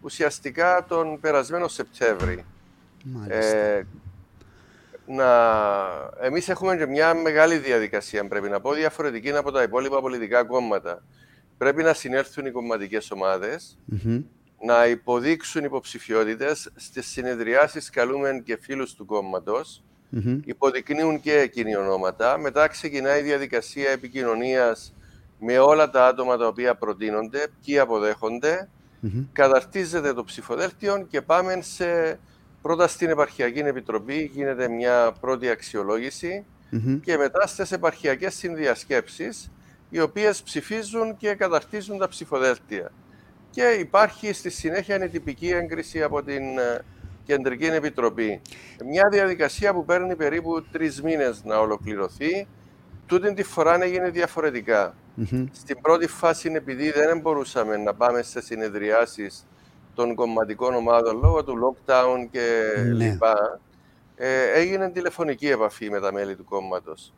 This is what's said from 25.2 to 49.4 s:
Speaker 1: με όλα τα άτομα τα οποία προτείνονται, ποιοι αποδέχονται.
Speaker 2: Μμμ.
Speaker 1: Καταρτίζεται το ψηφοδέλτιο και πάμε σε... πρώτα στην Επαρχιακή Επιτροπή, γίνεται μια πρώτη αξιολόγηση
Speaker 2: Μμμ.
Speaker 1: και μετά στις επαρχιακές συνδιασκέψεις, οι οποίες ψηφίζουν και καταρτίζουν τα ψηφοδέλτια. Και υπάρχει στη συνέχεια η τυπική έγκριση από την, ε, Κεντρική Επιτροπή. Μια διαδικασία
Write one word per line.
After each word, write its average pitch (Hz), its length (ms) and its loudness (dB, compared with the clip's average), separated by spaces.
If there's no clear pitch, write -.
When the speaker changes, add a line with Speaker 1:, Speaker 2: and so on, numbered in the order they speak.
Speaker 1:
με 120 200 2
όλα 151 300 8
τα 127 180 6
άτομα 127 300 2
τα 117 100 2
οποία 120 280 0
προτείνονται, 110 680 -4
ποιοι 143 140 2
αποδέχονται. 117 880 0
Speaker 2:
Μμμ. 117 320 -4
Speaker 1:
Καταρτίζεται 147 840 2
το 117 100 -6
ψηφοδέλτιο 180 880 -4
και 143 120 -2
πάμε 185 400 2
σε... 170 580 -2
πρώτα 165 260 4
στην 170 220 0
Επαρχιακή 139 500 0
Επιτροπή, 135 760 -4
γίνεται 135 360 -2
μια 120 520 2
πρώτη 123 280 -2
αξιολόγηση 117 960 -4
Speaker 2:
Μμμ. 123 300 -2
Speaker 1:
και 160 180 0
μετά 147 300 2
στις - 240 -6
επαρχιακές 165 640 -2
συνδιασκέψεις, 156 1160 -4
οι 165 100 -6
οποίες 202 440 0
ψηφίζουν 220 760 -6
και 208 160 -2
καταρτίζουν 196 640 -2
τα 190 100 -2
ψηφοδέλτια. 127 840 -2
Και - 120 -6
υπάρχει 208 540 2
στη - 160 -8
συνέχεια 190 540 -4
η 180 60 -4
τυπική 160 400 -8
έγκριση 165 540 -4
από 143 200 -2
την, 135 340 -6
ε, 120 220 0
Κεντρική 135 400 0
Επιτροπή. 117 760 0
Μια 175 260 4
διαδικασία 196 640 2